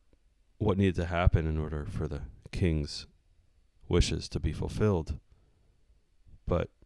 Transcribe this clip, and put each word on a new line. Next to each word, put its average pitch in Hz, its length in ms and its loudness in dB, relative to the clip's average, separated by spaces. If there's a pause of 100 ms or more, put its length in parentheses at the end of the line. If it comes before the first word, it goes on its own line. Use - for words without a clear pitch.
(580)
what 104 200 2
needed 95 160 4
to 87 120 -2
happen 85 400 4
in 78 120 0
order 78 260 -4
for 78 220 -4
the 73 160 -6 (300)
king's 78 540 0 (840)
wishes 87 400 2
to - 100 -6
be 80 140 -2
fulfilled. 85 640 0 (1300)
But 85 240 -2 (160)